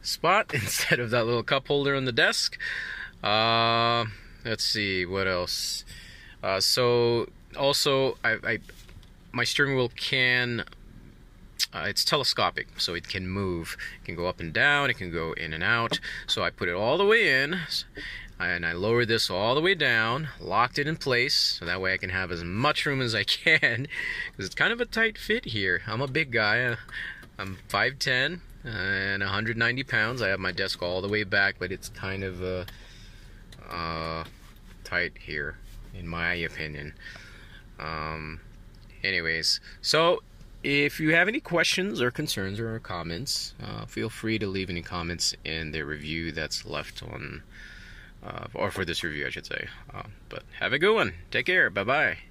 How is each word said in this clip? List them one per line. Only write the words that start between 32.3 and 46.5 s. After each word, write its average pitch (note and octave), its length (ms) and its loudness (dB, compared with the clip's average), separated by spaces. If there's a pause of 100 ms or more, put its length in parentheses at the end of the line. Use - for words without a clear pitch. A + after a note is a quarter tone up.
uh, F#2 220 -2 (1040)
uh, E2 560 -4 (600)
tight F2 340 -2
here, D2 380 -6 (360)
in F2 140 -10
my E2+ 280 -2
opinion. D2+ 580 -6 (880)
Um, D#2 580 -6 (640)
anyways, E2 560 2 (240)
so E3 380 4 (440)
if C#3+ 340 2
you D#3 160 4
have F3 140 6
any A#3+ 120 -2
questions F#3 600 2
or B2 100 4
concerns G#2 480 -4
or A2+ 200 -4
comments, E2+ 760 -4 (100)
uh, G#2+ 220 -8
feel A2 240 -4
free A2 300 -2
to G#2 80 -2
leave F#2+ 240 -2
any F2 100 -2
comments E2+ 640 -2
in D#2+ 280 -4
the D#2 100 -4
review D2+ 500 -4
that's D#2 320 -4